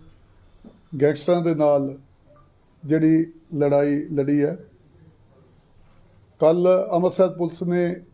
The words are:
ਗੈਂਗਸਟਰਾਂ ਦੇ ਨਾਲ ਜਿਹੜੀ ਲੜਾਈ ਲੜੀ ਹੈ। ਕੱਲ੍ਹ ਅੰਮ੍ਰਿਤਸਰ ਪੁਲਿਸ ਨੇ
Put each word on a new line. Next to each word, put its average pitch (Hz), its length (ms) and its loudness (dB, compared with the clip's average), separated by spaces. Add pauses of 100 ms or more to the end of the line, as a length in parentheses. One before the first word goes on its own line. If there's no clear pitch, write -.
(1000)
ਗੈਂਗਸਟਰਾਂ 156 420 0
ਦੇ 165 120 0
ਨਾਲ 147 340 0 (920)
ਜਿਹੜੀ 160 420 2 (300)
ਲੜਾਈ 143 420 2 (180)
ਲੜੀ 143 300 0
ਹੈ। 165 120 -2 (1800)
ਕੱਲ੍ਹ 175 280 2 (240)
ਅੰਮ੍ਰਿਤਸਰ 180 360 2 (100)
ਪੁਲਿਸ 170 240 -6
ਨੇ 175 220 0 (300)